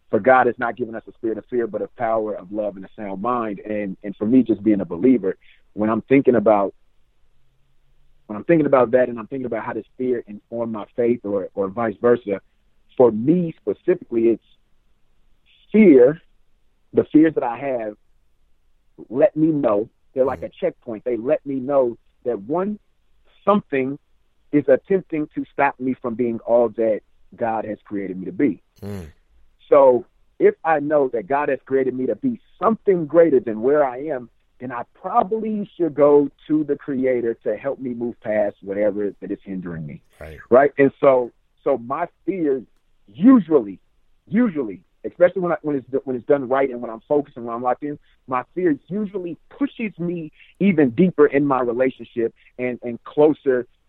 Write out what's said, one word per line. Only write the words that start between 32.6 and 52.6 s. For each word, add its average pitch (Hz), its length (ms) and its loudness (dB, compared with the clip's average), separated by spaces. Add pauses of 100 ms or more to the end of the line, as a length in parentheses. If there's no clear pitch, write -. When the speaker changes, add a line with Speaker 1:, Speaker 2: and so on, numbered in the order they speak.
Speaker 1:
greater 147 340 4
than 107 220 -6
where 143 220 2
I 131 220 -4
am, 127 240 -8 (300)
then 127 120 -10
I 120 120 -10 (160)
probably 214 800 -4
should 160 160 -2
go 143 360 4 (180)
to 156 160 0
the 143 120 -2
creator 127 600 -2 (100)
to 117 100 -2
help 135 240 -8
me 127 140 -8
move 120 280 -8
past 107 400 -2
whatever 101 600 -4
that 95 100 -10
is 98 120 -6
hindering 87 420 -10
me. 71 160 -16 (180)
Speaker 2:
Right. 76 200 -16 (100)
Speaker 1:
Right. 139 280 6
And 139 220 4
so, 127 320 4 (320)
so 139 140 0
my 139 300 -6 (180)
fear 160 380 -2 (440)
usually, 151 720 4 (480)
usually, 151 540 -2 (240)
especially 175 380 2
when 175 80 -2
I, 156 100 -2
when 147 140 -4
it's, 127 120 -6 (180)
when 131 100 -4
it's 113 100 -8
done 143 240 0
right 135 200 2
and 120 120 -8
when 117 80 -10
I'm 113 180 -12
focused 147 300 -2
and 117 80 -12
when 117 100 -8
I'm 120 60 -8
locked 127 220 -2
in, 147 160 -8 (280)
my 127 160 -4 (120)
fear 165 220 0 (100)
usually 185 500 -8 (120)
pushes 240 500 -8
me 170 320 -8 (280)
even 156 300 2
deeper 147 380 4
in 143 180 2
my 131 160 0
relationship 120 720 -2 (240)
and, 123 240 -6